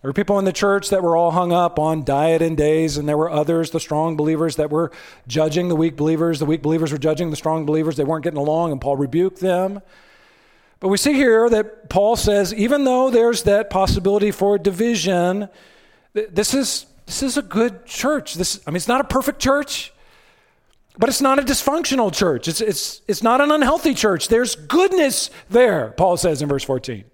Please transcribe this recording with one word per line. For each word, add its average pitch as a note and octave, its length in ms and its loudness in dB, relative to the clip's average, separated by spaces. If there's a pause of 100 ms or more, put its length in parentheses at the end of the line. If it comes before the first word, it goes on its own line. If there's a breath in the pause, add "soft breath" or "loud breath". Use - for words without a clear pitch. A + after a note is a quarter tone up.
There C3+ 60 -8
were C#3 60 -4
people G3+ 260 0
in G3 60 -2
the F#3 80 0
church G3 380 0
that F#3 120 2
were E3+ 140 2
all E3+ 140 2
hung F3 200 0
up F3 260 2
on D#3 280 -2
diet D#3+ 360 2
and E3 140 0
days, D3+ 400 2
and D3 140 -4
there D3+ 80 0
were D#3+ 120 0
others, D#3+ 420 0
the D#3+ 100 -4
strong D#3+ 340 -2
believers, D3+ 400 0
that D3+ 140 -2
were D#3 240 -2 (340 loud breath)
judging D#3 400 0
the E3+ 80 0
weak D#3 220 0
believers. D#3 420 0
The D#3 60 -2
weak D3+ 160 0
believers D#3+ 320 0
were D3+ 40 -4
judging D#3 340 -2
the D3 40 -4
strong D#3+ 300 -2
believers. D3+ 320 0
They D3 80 0
weren't D#3 180 -2
getting D#3 160 -4
along, D#3 320 0
and C3 80 -6
Paul C#3 160 -2
rebuked E3 460 -2
them. F#3+ 400 -2 (1000 soft breath)
But F#3+ 80 -2
we G3 80 2
see C#4+ 160 0
here A#3+ 380 4
that G#3+ 400 -2
Paul G#3 260 2
says, G3+ 380 0
even B3 320 0
though B3+ 240 2
there's A#3 340 2
that G#3 260 2
possibility G3 600 0
for G3+ 260 0
division, F#3+ 920 -2 (640 soft breath)
th-, G#3+ 180 -4
this G3+ 220 -2
is, - 320 -2 (200)
this - 160 -8
is C4+ 140 -2
a C#4+ 60 0
good A3+ 440 -2
church. - 500 -4
This, - 300 -6
I - 40 -10
mean, D#3+ 80 -4
it's F3 100 -6
not B3+ 140 2
a - 20 0
perfect - 380 -2
church, C#4 500 -2 (1080 soft breath)
but A3+ 120 0
it's - 100 -2
not C4+ 200 4
a - 20 -2
dysfunctional C4+ 720 -2
church. D#3 340 -2
It's, E3 140 -4
it's, - 480 -4
it's G3+ 120 -2
not A#3+ 200 4
an D4 100 2
unhealthy D4+ 420 2
church. F#3+ 360 0
There's A#3 260 2
goodness E4+ 760 0 (200 loud breath)
there, F#3+ 480 2
Paul F3 180 4
says D#3 260 0
in D3 60 -4
verse C#3 160 -2
fourteen. B2 400 -6 (100)